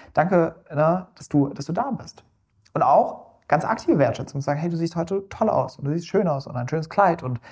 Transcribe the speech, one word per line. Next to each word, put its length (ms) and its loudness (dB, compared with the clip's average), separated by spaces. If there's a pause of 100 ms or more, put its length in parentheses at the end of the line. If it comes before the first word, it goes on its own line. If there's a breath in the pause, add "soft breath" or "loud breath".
(140)
Danke, 420 2 (180)
ne, 320 2 (100)
dass 140 -16
du, 200 4
dass 180 -10
du 40 -6
da 200 -4
bist.“ 340 -10 (480)
Und 80 -2
auch 460 2 (200)
ganz 160 2
aktive 360 0
Wertschätzung, 420 0
zu 40 -12
sagen, 140 -2
„Hey, 120 -4
du 40 -4
siehst 200 -4
heute 340 -4
toll 220 0
aus 260 -2
und 80 -10
du 80 -2
siehst 140 -6
schön 200 0
aus 200 -4
und 80 -12
ein 120 -4
schönes 220 -4
Kleid.“ 320 2
Und 180 -6 (120)